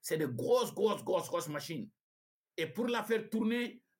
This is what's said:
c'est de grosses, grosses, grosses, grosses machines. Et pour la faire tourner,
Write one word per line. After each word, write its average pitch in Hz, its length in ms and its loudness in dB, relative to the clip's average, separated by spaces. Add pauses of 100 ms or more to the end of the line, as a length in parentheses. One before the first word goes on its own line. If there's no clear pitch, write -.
c'est - 160 -2
de 156 80 2
grosses, 139 480 2
grosses, 202 320 2
grosses, 175 240 0
grosses 170 200 -2
machines. 147 420 -6 (680)
Et 160 100 -2
pour 220 200 -2
la 233 160 0
faire 220 260 0
tourner, 233 540 0 (180)